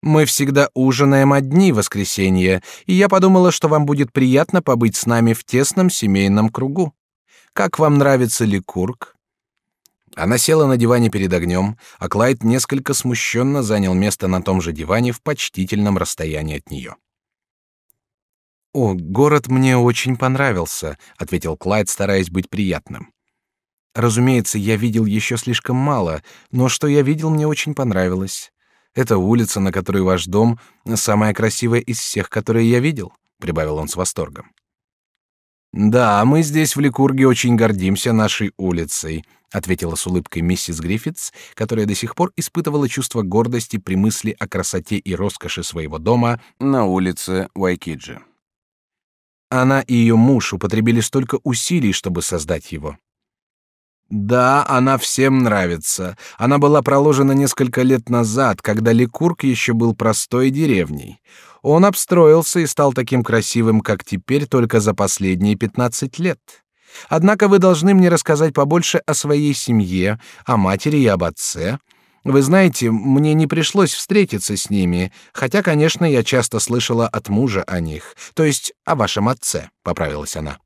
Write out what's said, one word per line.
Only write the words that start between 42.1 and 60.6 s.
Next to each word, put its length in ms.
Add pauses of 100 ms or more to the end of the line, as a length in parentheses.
пор 200
испытывала 540
чувство 320
гордости 560
при 180
мысли 440
о 80
красоте 500
и 180
роскоши 480
своего 360
дома 420 (180)
на 260
улице 680
Уайкиджи. 680 (1300)
Она 320
и 120
ее 240
муж 360
употребили 460
столько 440
усилий, 500
чтобы 280
создать 500
его. 260 (1120)
"Да, 580
она 300
всем 420
нравится. 800 (200)
Она 220
была 220
проложена 520
несколько 480
лет 280
назад, 520
когда 320
Ликург 500
еще 300
был 220
простой 540
деревней. 720 (400)